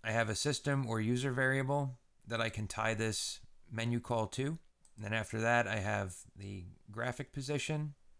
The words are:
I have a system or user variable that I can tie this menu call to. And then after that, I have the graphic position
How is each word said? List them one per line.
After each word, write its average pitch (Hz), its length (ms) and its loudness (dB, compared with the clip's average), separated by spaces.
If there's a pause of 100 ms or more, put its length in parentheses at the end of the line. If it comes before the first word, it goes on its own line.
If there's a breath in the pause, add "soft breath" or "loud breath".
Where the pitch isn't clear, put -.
I 110 80 -2
have 113 160 4
a 107 60 0
system 139 520 0
or 113 140 0
user 123 320 2
variable 135 680 2 (300)
that 117 120 -2
I 113 80 2
can 107 200 -4
tie 110 260 2
this 110 460 -2 (300)
menu 117 300 0
call 113 280 0
to. 143 300 -2 (380)
And 107 80 -10
then 104 80 -2
after 110 280 0
that, 117 260 6
I 101 100 0
have 101 380 0 (220)
the 98 300 -10 (260)
graphic 123 400 -6
position 147 600 -2 (260)